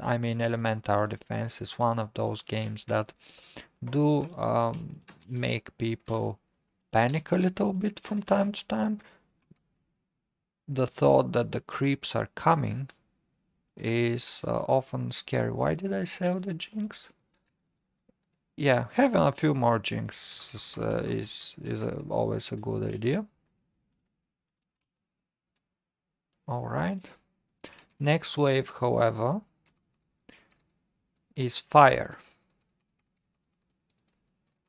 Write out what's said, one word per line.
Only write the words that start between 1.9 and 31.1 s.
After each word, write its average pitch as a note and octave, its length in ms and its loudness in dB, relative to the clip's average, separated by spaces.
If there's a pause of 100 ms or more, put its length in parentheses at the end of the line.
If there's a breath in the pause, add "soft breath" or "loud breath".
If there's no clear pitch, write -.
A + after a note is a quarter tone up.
of A2 160 -4
those A2 280 -4
games A2 480 -6
that A2 240 -2 (680 loud breath)
do, C#3+ 540 2
um, A2+ 640 -2 (300)
make A#2+ 480 -4
people A2+ 600 -4 (540)
panic B2+ 400 2
a E3+ 60 4
little F#3 340 2
bit G3+ 300 -4
from G#3 200 -4
time G3+ 300 2
to - 160 -12
time. G#3+ 320 -2 (1700 soft breath)
The C3 200 0
thought C3+ 440 4
that A#2 220 0
the - 80 -4
creeps - 560 -2
are A2 180 -2
coming C3+ 540 0 (880)
is, A#2 680 -2
uh, A#2 120 0 (100)
often B2+ 460 0
scary. A#2 400 -2
Why C3 200 0
did F#3+ 200 -4
I G3 100 -2
sell F3+ 380 -2
the F#3+ 120 -6
Jinx? G#3 540 -10 (1500)
Yeah, B2 340 4
having A#3+ 300 4
a D3 100 6
few D3+ 220 2
more A#2 260 4
Jinxes, - 960 -8
uh, A2 280 0
is, - 480 -6 (100)
is A2 160 -6
a, A2+ 300 -6
always A2 420 -2
a A2+ 60 -6
good A2 260 -6 (100)
idea. C3 320 -2 (3250)
All A#2+ 220 -6
right. E3+ 320 -2 (1040 loud breath)
Next D3+ 360 0
wave, C3+ 420 2
however, A#2+ 600 2 (1900 soft breath)